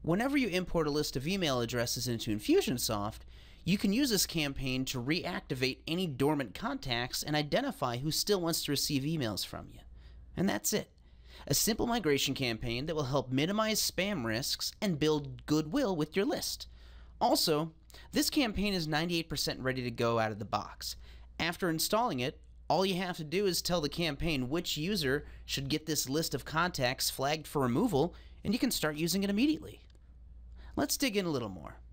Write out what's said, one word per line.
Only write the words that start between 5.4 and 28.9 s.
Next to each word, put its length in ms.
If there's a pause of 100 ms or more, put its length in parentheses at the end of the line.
any 200
dormant 480
contacts 680
and 140
identify 640
who 120
still 300
wants 240
to 80
receive 300
emails 420
from 260
you. 100 (540)
And 140
that's 240
it. 160 (580)
A 60
simple 340
migration 460
campaign 540
that 100
will 80
help 260
minimize 520
spam 420
risks 560
and 180
build 460
goodwill 500
with 220
your 80
list. 440 (500)
Also, 540 (400)
this 160
campaign 460
is 120
ninety-eight 440
percent 300
ready 220
to 80
go 280
out 140
of 60
the 60
box. 520 (440)
After 300
installing 500
it, 180 (300)
all 160
you 120
have 200
to 80
do 220
is 160
tell 180
the 80
campaign 640
which 260
user 480 (220)
should 240
get 160
this 240
list 240
of 100
contacts 640
flagged 380
for 160
removal, 520 (300)
and 80
you 60
can 120
start 260